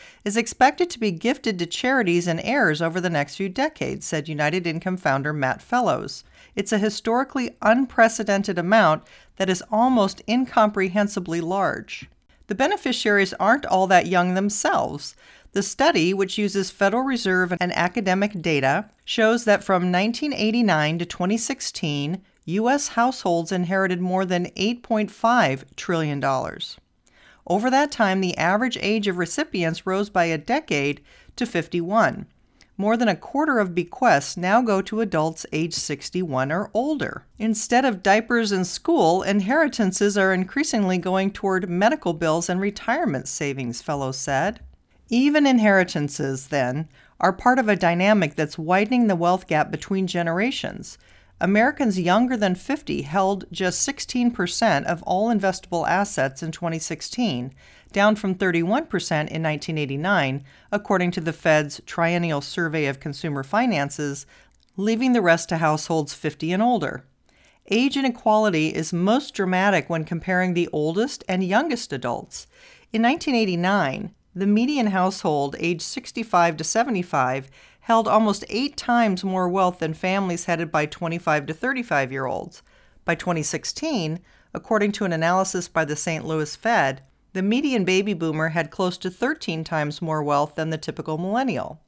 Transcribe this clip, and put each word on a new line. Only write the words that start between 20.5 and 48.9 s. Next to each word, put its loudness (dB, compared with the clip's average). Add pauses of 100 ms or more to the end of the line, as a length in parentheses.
to -4
twenty -2
sixteen, -4 (240)
U 0
S 0
households 0
inherited 0
more 0
than -2
eight -2
point -2
five 2 (120)
trillion -2
dollars. -4 (680)
Over 0
that 2
time, 2
the -2
average 0
age 0
of -2
recipients -2
rose -2
by 2
a 0
decade -2 (340)
to -2
fifty-one. -2 (500)
More 2
than 2
a 2
quarter 0
of 0
bequests 2
now 4
go 2
to -2
adults -2
age -2
sixty-one -4
or -2
older. -2 (120)
"Instead 2
of 0
diapers 4
and 0
school, 2
inheritances 2
are 4
increasingly 0
going 0
toward -2
medical 2
bills 0
and 0
retirement -2
savings," -6
Fellows -4
said. -2 (500)
Even 4
inheritances, 2
then, -2 (320)
are 4
part 2
of 2
a 4
dynamic 2
that's -2
widening 2